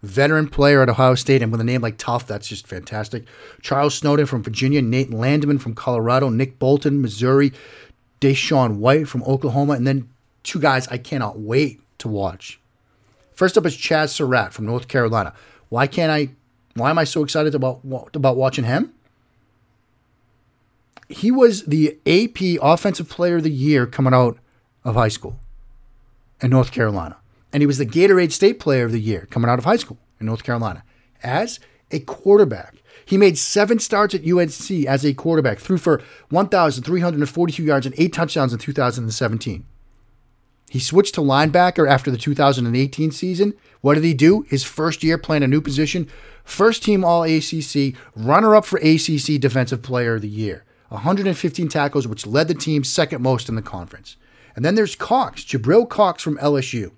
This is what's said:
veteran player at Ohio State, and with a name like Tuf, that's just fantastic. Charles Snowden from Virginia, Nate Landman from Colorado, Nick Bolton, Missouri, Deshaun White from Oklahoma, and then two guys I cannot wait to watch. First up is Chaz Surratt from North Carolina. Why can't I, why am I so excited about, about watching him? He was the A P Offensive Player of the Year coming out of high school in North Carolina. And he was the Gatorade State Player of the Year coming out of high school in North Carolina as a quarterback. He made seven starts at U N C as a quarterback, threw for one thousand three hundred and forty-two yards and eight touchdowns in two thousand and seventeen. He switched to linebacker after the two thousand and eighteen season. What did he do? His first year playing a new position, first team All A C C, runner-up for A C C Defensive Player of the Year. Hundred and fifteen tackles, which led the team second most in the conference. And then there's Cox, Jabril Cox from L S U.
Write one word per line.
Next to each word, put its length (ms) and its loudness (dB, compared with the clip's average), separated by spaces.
veteran 460 0
player 320 4
at 80 4
Ohio 260 4
State, 280 2
and 100 -2
with 80 -4
a 40 -4
name 180 -2
like 160 -6
Tuf, 280 -6
that's 220 -10
just 180 -16
fantastic. 600 -10
Charles 340 -2
Snowden 300 2
from 180 -4
Virginia, 380 0
Nate 320 -2
Landman 460 0
from 160 -8
Colorado, 560 0
Nick 280 -2
Bolton, 440 2
Missouri, 500 2
Deshaun 560 2
White 300 2
from 180 -6
Oklahoma, 500 0
and 120 -2
then 220 -2
two 160 -8
guys 300 0
I 80 -8
cannot 420 -8
wait 440 -2
to 100 -10
watch. 500 -6
First 220 0
up 100 2
is 100 -2
Chaz 340 -2
Surratt 420 -2
from 140 -8
North 220 -6
Carolina. 440 -2
Why 180 0
can't 240 -2
I, 200 -2
why 160 -2
am 80 0
I 60 2
so 180 -2
excited 320 0
about, 260 -2
about 220 2
watching 280 0
him? 280 -2
He 220 -2
was 340 4
the 400 0
A 240 2
P 320 -2
Offensive 480 0
Player 280 -2
of 60 0
the 80 0
Year 360 2
coming 260 0
out 260 4
of 100 -2
high 140 2
school 300 -10
in 100 0
North 220 2
Carolina. 440 -4
And 100 2
he 40 6
was 120 2
the 80 -2
Gatorade 440 4
State 300 2
Player 240 2
of 80 -2
the 80 -2
Year 300 -4
coming 200 0
out 80 2
of 60 -6
high 120 2
school 220 -8
in 60 -8
North 180 -6
Carolina 400 -6
as 360 -4
a 100 -4
quarterback. 760 2
He 120 0
made 200 6
seven 420 0
starts 360 0
at 100 -6
U 140 2
N 120 2
C 360 -4
as 180 0
a 100 2
quarterback, 440 0
threw 200 -2
for 240 2
one 200 0
thousand 360 2
three 160 0
hundred 200 0
and 80 0
forty-two 360 -2
yards 220 2
and 120 -8
eight 140 2
touchdowns 400 -2
in 60 -6
two 140 -8
thousand 320 -2
and 100 -6
seventeen. 520 -4
He 80 -6
switched 380 2
to 40 -2
linebacker 720 2
after 220 2
the 40 -2
two 200 -4
thousand 300 2
and 100 -2
eighteen 340 -2
season. 440 -2
What 140 4
did 100 0
he 100 2
do? 280 4
His 200 -2
first 400 -4
year 160 2
playing 240 -2
a 60 2
new 120 2
position, 480 -2
first 400 0
team 200 2
All 200 2
A 160 2
C 200 -6
C, 360 -2
runner-up 500 4
for 160 -4
A 160 6
C 220 -2
C 180 -2
Defensive 460 -2
Player 320 -2
of 80 -4
the 60 -10
Year. 360 -8
Hundred 340 -2
and 100 0
fifteen 320 -4
tackles, 380 -2
which 200 -10
led 200 0
the 80 -2
team 300 -2
second 380 -2
most 260 -2
in 80 -4
the 60 -6
conference. 540 -16
And 60 -4
then 80 2
there's 200 0
Cox, 480 -2
Jabril 460 2
Cox 340 0
from 160 -4
L 160 0
S 200 -4
U. 240 -8